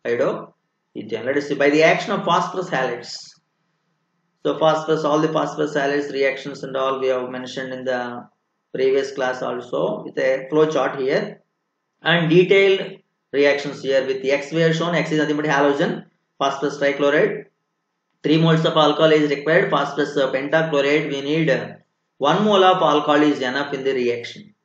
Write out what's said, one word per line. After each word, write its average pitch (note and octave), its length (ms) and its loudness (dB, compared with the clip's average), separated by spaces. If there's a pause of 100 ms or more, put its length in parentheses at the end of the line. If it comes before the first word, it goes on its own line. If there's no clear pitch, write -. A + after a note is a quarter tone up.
iodoethane. A#2+ 480 -2 (760)
Let C#3 100 -2
us C#3+ 120 -2
see D3 60 -4
by C#3 140 2
the D3+ 140 4
action F3+ 300 2
of F3 120 -4
phosphorus F3 460 -2
halides. B2 640 -6 (1080)
So C#3+ 160 -2
phosphorus, D#3 460 0
all D3+ 140 2
the D#3 120 0
phosphorus D3+ 440 -4
halides C#3+ 360 -2
reactions C3+ 520 -4
and C3+ 120 -12
all C3+ 240 -2
we C3 100 -2
have B2+ 200 -2
mentioned B2+ 460 -10
in B2+ 100 -12
the B2 420 -6 (480)
previous C3+ 380 0
class B2+ 300 -4
also C3 600 -4
with - 120 -10
a C3+ 320 0
flow D3+ 220 4
chart C#3 280 -2
here D#3 440 -2 (600)
and E3 280 2
detailed F#3+ 680 4 (360)
reactions C#3+ 500 0
here C3 240 0
with C3+ 180 -4
X C#3 280 -2
we E3 100 2
have D#3+ 120 4
shown, E3+ 200 -2
X D3+ 180 -2
is D#3 60 2
nothing D3+ 180 0
but D3+ 80 -4
halogen, C#3+ 640 0 (320)
phosphorus C#3 400 -2
trichloride, C#3+ 640 0 (800)
three D#3 160 2
moles D#3+ 260 4
of D#3 100 0
alcohol D#3 380 4
is D3+ 160 4
required, D3+ 420 2
phosphorus, C#3+ 460 -2
uh, C3 160 0
pentachloride, D3 800 0
we C#3 100 -6
need, D3+ 300 0
uh, A#2+ 240 -2 (420)
one D#3+ 260 0
mole G3+ 220 4
of F#3 160 6
alcohol D3 400 2
is C#3+ 220 2
enough C#3 320 -4
in C3 100 -8
the C3+ 80 0
reaction. A#2+ 600 -4 (100)